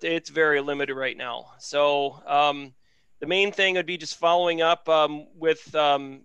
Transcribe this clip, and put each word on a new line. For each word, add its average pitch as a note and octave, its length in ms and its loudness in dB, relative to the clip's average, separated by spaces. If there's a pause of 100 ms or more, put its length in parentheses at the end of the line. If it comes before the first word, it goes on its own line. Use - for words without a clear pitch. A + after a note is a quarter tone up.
it's E3 260 -4
very D3+ 300 2
limited C#3 360 -4
right C3 200 -6
now. A#2+ 440 -12
So, C#3+ 640 0
um, C#3+ 480 0 (460)
the D3 80 -10
main G3 260 2
thing F#3+ 220 2
would F3+ 100 -2
be F3 100 -6
just D#3 220 -12
following E3+ 440 2
up, E3 280 0
um, D3+ 440 2
with, D#3 420 -4
um, C#3 480 0